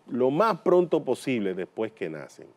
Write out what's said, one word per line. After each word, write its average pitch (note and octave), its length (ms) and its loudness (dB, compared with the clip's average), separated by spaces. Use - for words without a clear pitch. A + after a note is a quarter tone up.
lo B2+ 240 0
más F#3+ 300 2
pronto F3 440 4
posible A2+ 500 -2
después G#2 380 -6
que F2+ 160 -8
nacen, C#2 380 -14